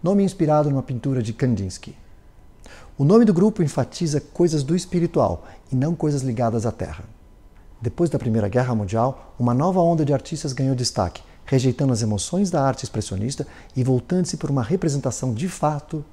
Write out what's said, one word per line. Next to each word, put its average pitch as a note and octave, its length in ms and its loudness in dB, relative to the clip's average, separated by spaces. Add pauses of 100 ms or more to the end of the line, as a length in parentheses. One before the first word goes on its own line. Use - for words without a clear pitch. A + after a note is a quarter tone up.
nome G3 220 4
inspirado D3+ 460 2
numa C3+ 120 0
pintura C3 400 -2
de A2 120 -4
Kandinsky. G2 600 -2 (1000)
O C#3 80 2
nome A3 220 8
do G3+ 80 6
grupo G3 280 4
enfatiza D#3 560 -2
coisas D#3 440 0
do C#3+ 120 0
espiritual E3+ 720 0 (260)
e B2+ 60 -2
não D3 180 0
coisas C#3+ 280 -2
ligadas A#2 420 -2
à A2 80 -2
terra. - 320 -10 (800)
Depois D#3 260 -2
da C#3+ 100 -2
Primeira A2 300 0
Guerra B2 260 0
Mundial, A2+ 640 -2
uma A#2+ 140 2
nova F3 280 2
onda E3+ 220 4
de C#3+ 120 2
artistas C#3 400 -6
ganhou C3+ 200 0
destaque, A#2 480 -2 (220)
rejeitando C3 480 2
as A2+ 80 0
emoções A#2+ 500 0
da D#3+ 120 0
arte C3+ 220 0
expressionista A2 640 -6 (300)
e B2+ 80 0
voltando-se C3+ 540 0
por D3 120 -4
uma C#3 120 2
representação C#3 720 -2
de D3+ 140 -4
fato D3+ 540 -4 (100)